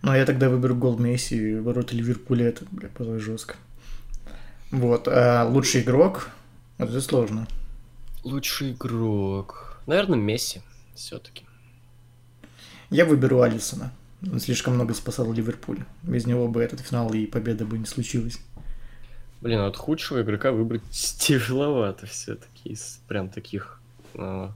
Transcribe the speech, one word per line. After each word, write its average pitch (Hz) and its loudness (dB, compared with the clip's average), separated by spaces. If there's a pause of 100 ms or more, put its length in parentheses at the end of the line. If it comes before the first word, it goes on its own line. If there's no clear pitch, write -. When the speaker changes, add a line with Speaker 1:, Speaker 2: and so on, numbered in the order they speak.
Speaker 1:
Ну, 135 2
а 131 6
я 135 8
тогда 131 4
выберу 127 4
гол 123 2
Месси 120 0
в 110 -4
ворота 120 0
Ливерпуля, 120 2
это, - -2
бля, 104 -10
было 113 -6
жестко. 110 -8 (1120)
Вот, 120 2
а 120 6
лучший 131 2
игрок? 139 4 (480)
Вот 117 -4
это 127 -2
сложно. 113 0 (720)
Speaker 2:
Лучший 135 -4
игрок... 107 -2
Наверное, 185 4
Месси 104 -2 (340)
все-таки. - -16 (1500)
Speaker 1:
Я 165 8
выберу 131 6
Алисона. 113 0 (420)
Он 123 -2
слишком 123 0
много 117 2
спасал 113 -2
Ливерпуль. 113 -4 (240)
Без 120 0
него 123 2
бы 117 0
этот 120 -2
финал 117 -2
и 110 0
победа 113 -2
бы 107 -4
не 110 -6
случилась. 117 -4 (1000)
Speaker 2:
Блин, 113 0
а 101 2
вот 101 -4
худшего 147 -2
игрока 104 0
выбрать 113 0
<laughs> - -16
тяжеловато 123 0
все-таки - -12
из - -12
прям 95 -4
таких, - -10 (340)
а. 95 -8